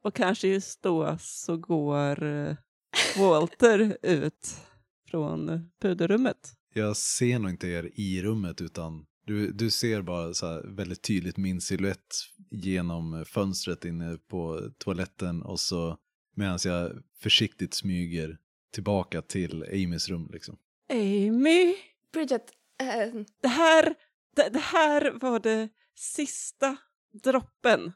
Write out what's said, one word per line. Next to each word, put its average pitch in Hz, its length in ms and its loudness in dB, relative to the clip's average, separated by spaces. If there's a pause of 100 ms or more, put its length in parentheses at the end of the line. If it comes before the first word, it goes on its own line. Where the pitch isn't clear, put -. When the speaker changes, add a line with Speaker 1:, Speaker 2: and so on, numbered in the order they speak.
Speaker 1:
Och 208 120 -2
kanske 196 320 2
just 190 360 0
då 160 360 2
så - 380 -6
går, 147 640 0
eh, 147 320 -4 (640)
Walter 196 840 6
ut - 560 0 (540)
från 160 580 -4 (120)
puderrummet. 196 720 0 (200)
Speaker 2:
Jag 107 240 0
ser 123 420 2
nog 95 120 -2
inte 90 160 -6
er 85 280 -4
i 92 260 -2
rummet, 98 400 -2
utan 80 440 -10 (200)
du, 104 260 -2
du 107 200 -2
ser 110 300 0
bara 85 320 -6
så - 140 -6
här 82 140 -8 (140)
väldigt 90 260 -8
tydligt 92 360 -2
min 92 240 -2
silhuett 98 540 -4 (360)
genom 87 760 -4
fönstret 92 580 -4
inne 85 320 -6
på 82 600 -8
toaletten, 90 640 -6
och 92 180 -8
så 82 380 -4 (380)
medans 92 300 -2
jag 87 260 -2 (300)
försiktigt - 520 0
smyger 85 640 -4 (360)
tillbaka 92 480 -2
till 82 420 -6
Amys 90 460 -4
rum, 82 240 -8
liksom. - 240 -16 (340)
Speaker 1:
Amy! 240 840 4 (380)
Speaker 3:
Bridget, 269 380 -2 (300)
eh, 233 320 -2 (280)
Speaker 1:
Det 269 60 2
här, 320 480 6 (400)
det, - 140 6
det 233 100 0
här 294 520 4 (100)
var 240 180 0
det 220 300 0 (260)
sista - 840 -4 (460)
droppen. 196 720 2